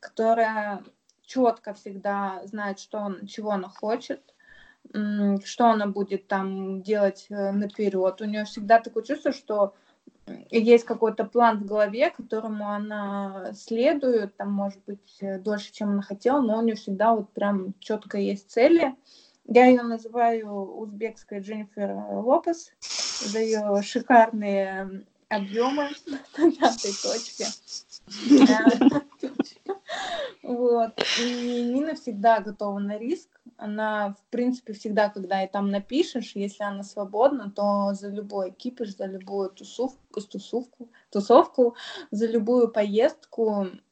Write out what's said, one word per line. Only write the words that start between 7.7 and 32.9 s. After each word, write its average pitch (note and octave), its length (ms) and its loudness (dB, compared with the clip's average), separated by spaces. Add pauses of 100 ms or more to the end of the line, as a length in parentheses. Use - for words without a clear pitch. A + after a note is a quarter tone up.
У A3 40 -6
неё G#3 200 -4
всегда G#3+ 360 4
такое A3+ 220 -6
чувство, D4+ 300 -2
что, G3+ 420 -2 (520)
м, - 240 -14
есть A#3 340 6
какой-то A3 400 -2
план A3+ 340 4
в G3+ 80 -8
голове, G#3+ 440 0
которому A3 600 -8
она G3+ 840 -8
следует, A#3+ 840 0
там, G3 160 -6
может G3+ 340 -4
быть, - 340 -16
э, G3 180 -6
дольше, G3+ 340 -6
чем G#3 180 -4
она G3+ 120 0
хотела, B3 380 0
но A3 180 0
у A#3 40 0
неё A3+ 120 0
всегда G#3 400 0
вот G3+ 180 -6
прям G3 480 -2
чётко G#3+ 380 -6
есть G3 320 -4
цели. C#4+ 440 4 (520)
Я A#3+ 200 8
её B3 160 8
называю A3+ 680 -2 (280)
узбекской G#3+ 640 -10
Дженнифер G3+ 560 -8 (160)
Лопес C#4 600 0 (100)
за - 580 -6
её G#3+ 420 0
шикарные G3+ 1200 2 (240)
объёмы A#3 600 -2 (240)
<laughs> - 240 -14
на D4+ 140 6
пятой A#3 400 0 (100)
точке. - 440 -6 (1000)
Да. A3 240 6 (1700)
Вот. A#3+ 500 0 (280)
И A#3+ 420 -4
Нина C4+ 320 -2
всегда A3 460 2
готова G3+ 380 -8
на G#3 180 -6